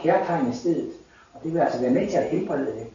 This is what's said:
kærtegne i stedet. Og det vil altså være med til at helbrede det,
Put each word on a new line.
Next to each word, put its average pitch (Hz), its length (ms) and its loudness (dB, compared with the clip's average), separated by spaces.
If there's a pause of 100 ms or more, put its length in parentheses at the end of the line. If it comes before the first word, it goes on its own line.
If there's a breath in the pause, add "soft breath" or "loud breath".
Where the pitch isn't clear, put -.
kærtegne - 460 2
i - 60 -2
stedet. - 340 -2 (440 soft breath)
Og - 100 -20
det 160 100 -4
vil 170 60 2
altså 123 220 2
være 123 100 2
med 131 180 2
til - 80 0
at - 120 2
helbrede - 360 0
det, 113 300 -6